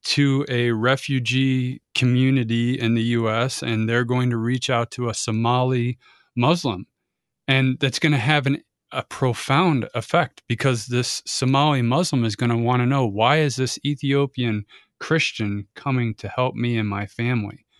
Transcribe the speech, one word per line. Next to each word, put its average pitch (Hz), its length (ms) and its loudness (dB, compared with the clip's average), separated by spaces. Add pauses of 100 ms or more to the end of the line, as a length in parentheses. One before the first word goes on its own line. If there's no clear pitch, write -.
to 139 440 2
a 120 240 0
refugee 131 1120 0 (120)
community 123 840 2
in 117 160 2
the 117 80 2
U 117 280 0
S, 120 320 -2
and 113 260 0
they're 117 160 2
going 123 260 0
to 117 60 0
reach 120 340 -2
out 117 220 0
to 123 160 -4
a 110 60 -4
Somali 123 840 0 (360)
Muslim. 123 520 0 (600)
And 131 320 2
that's 135 200 0
gonna 151 200 2
have 139 280 2
an, 139 160 0 (300)
a 127 100 -6
profound 135 920 0
effect, - 540 -2
because 120 380 -2
this 123 400 -4
Somali 135 560 2
Muslim 127 420 2
is 107 120 -2
gonna 120 200 0
wanna 123 300 2
know, 135 200 2
"Why 110 320 2
is 151 180 0
this 127 280 -2
Ethiopian 135 800 -2 (340)
Christian 104 760 -2
coming 123 400 -2
to - 140 -12
help 127 260 -4
me 120 240 -2
and 107 100 -2
my 101 180 -4
family?" 117 600 -4 (140)